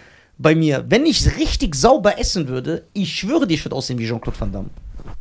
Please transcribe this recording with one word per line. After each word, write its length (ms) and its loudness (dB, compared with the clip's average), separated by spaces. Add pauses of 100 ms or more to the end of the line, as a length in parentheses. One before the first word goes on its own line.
(400)
Bei 140 4
mir, 340 2
wenn 160 4
ich 320 2
richtig 380 0
sauber 460 4
essen 260 -2
würde, 460 -6
ich 260 -2
schwöre 300 0
dir, 60 4
ich 100 -4
würde 100 -6
aussehen 240 -4
wie 80 -2
Jean-Claude 340 -4
Van 120 -2
Damme. 180 -6 (500)